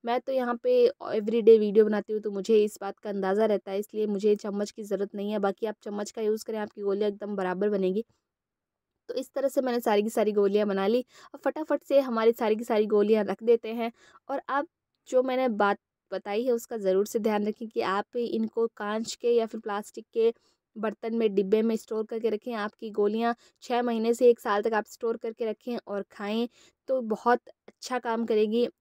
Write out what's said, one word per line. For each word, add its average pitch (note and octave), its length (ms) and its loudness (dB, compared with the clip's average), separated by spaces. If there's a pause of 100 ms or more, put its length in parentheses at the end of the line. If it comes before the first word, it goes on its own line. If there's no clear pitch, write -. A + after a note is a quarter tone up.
मैं A#3+ 180 -2
तो C4+ 100 -8
यहाँ A#3+ 320 -2
पे B3 160 4 (340)
एवरीडे A3 440 6
वीडियो G#3+ 280 4
बनाती G#3+ 280 -2
हूँ, G#3+ 80 -4
तो G#3+ 100 -6
मुझे G#3 320 2
इस G#3 180 -4
बात G3+ 180 -10
का G#3+ 100 -12
अंदाज़ा G3+ 360 0
रहता G3+ 260 -2
है, G3 80 -4
इसलिए G#3+ 280 -4
मुझे G#3 300 4
चम्मच G3+ 340 -6
की A3 120 -16
ज़रूरत G3+ 320 -4
नहीं G3+ 160 -6
है। G#3+ 100 -2
बाकी G3 240 -2
आप G#3+ 180 -6
चम्मच G#3 280 -8
का A3+ 100 -10
यूज़ G#3+ 240 -2
करें, A3 140 -8
आपकी G#3 220 -10
गोलियाँ G3+ 300 0
एकदम G3+ 240 -10
बराबर F#3 340 -2
बनेगी। F#3+ 360 -2 (1040)
तो - 40 -10
इस - 200 -8
तरह C#4 160 -2
से C#4 120 0
मैंने B3 180 -2
सारी G#3 240 2
की A3+ 60 -2
सारी G#3+ 220 0
गोलियाँ G3+ 360 2
बना G3 200 0
ली। A#3+ 160 0 (300)
अब C#4+ 120 -18
फटाफट D4 380 -2
से C#4 180 4
हमारी A3+ 320 2
सारी A3 220 0
की A#3 80 -10
सारी A3 240 2
गोलियाँ G#3 380 4
रख G3+ 180 -6
देते A#3 300 2
हैं A#3 180 -4 (380)
और C#4 200 -4
आप C#4 180 -4 (420)
जो B3+ 140 4
मैंने C4 240 0 (100)
बात G#3 200 2 (340)
बताई G3+ 340 -6
है B3+ 60 0
उसका A#3 280 -4
ज़रूर F#3+ 260 2
से A3+ 140 -4
ध्यान G#3 280 0
रखें A3 200 -8
कि A3+ 160 -6
आप G3+ 340 -4
इनको A3+ 500 -2 (100)
कांच G#3+ 380 -6
के A#3+ 160 -2
या A3+ 140 2
फिर A3 160 -10
प्लास्टिक G#3 520 -10
के A3+ 200 2 (420)
बर्तन A3 400 -6
में, A3 200 2
डिब्बे G3+ 260 2
में A3+ 140 0
स्टोर A3 300 -6
करके A3+ 240 -4
रखें। G#3+ 260 -6
आपकी G#3 360 -8
गोलियाँ G#3+ 440 0 (280)
छः A#3+ 180 -2
महीने A#3 320 0
से A#3+ 160 8
एक A#3 100 4
साल G#3 220 0
तक A3+ 120 -2
आप G#3+ 140 0
स्टोर A3+ 300 -6
करके A3+ 280 -8
रखें A#3 340 -6
और G3+ 320 -8
खाएँ A3 360 -4 (420)
तो C4 140 0
बहुत A3+ 380 0 (260)
अच्छा - 320 -8
काम A#3 260 -4
करेगी। A3 420 2 (140)